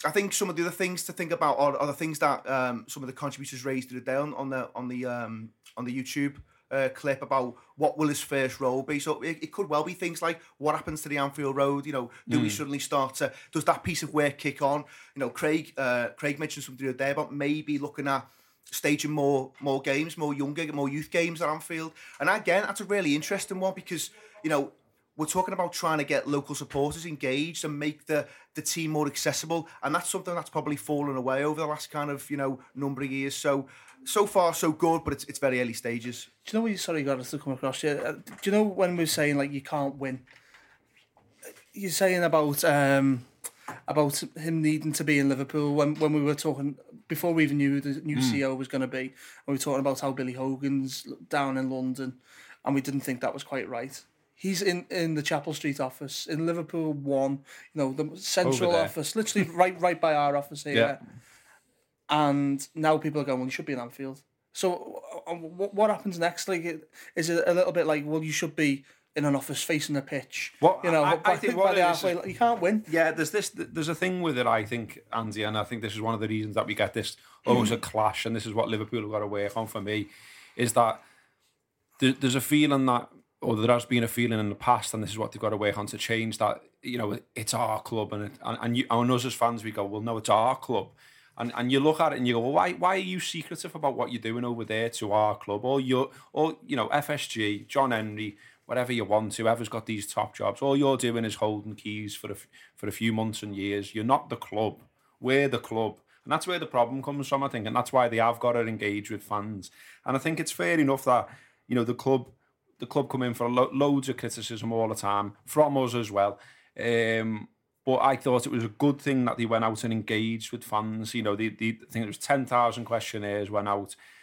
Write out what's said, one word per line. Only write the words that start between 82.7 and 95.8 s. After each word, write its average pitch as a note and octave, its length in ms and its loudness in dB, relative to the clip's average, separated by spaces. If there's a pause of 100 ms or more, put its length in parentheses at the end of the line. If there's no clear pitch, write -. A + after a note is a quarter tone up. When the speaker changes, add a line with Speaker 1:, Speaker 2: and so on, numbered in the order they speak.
Speaker 2:
that, B2 200 2 (340)
or A2+ 140 0
there A2 160 4
has A#2+ 140 4
been A#2+ 180 2
a A2+ 60 0
feeling A#2 280 0
in G#2+ 120 0
the G2+ 60 -6
past, A#2+ 380 0
and A2 80 -4
this F#2+ 100 -6
is G#2+ 60 -8
what A2 140 -4
they've G#2 80 -12
got G#2+ 120 0
to G#2+ 60 0
work G2+ 200 2
on G#2 80 -4
to G#2+ 120 -8
change, A2+ 420 -2
that, - 220 0 (200)
you B2 160 -6
know, G#2 200 -2 (180)
it's A2 180 -4
our A2 280 0
club, G#2+ 300 -4
and G#2 140 -6
it, G2 60 -10 (120)
and, A#2 180 -4
and A#2 160 0
you, C3 140 0
and A#2+ 200 4
us B2 120 4
as B2+ 100 -4
fans, A#2 300 0
we A2 80 -6
go, G#2 140 -2
"Well, G#2 160 -4
no, A2+ 160 -4
it's G#2+ 100 -8
our A#2 300 6
club." G2+ 320 -2 (480)
And, A#2+ 180 -4
and B2 160 0
you C3+ 80 6
look D#3 220 4
at D#3+ 100 4
it C3+ 60 -4
and B2 100 0
you B2 60 4
go, A#2 80 2
"Well, B2 100 0
why, F3+ 220 4
why F3+ 220 2
are - 20 0
you F#3 220 -4
secretive - 540 -8
about D3 220 0
what A#2+ 160 -2
you're A#2 100 -6
doing A2+ 220 -4
over A#2 220 -4
there A2+ 240 -2
to G#2 240 -4
our G#2+ 220 4
club? G#2 280 -4
All C3+ 160 2
you're, C3 320 2 (220)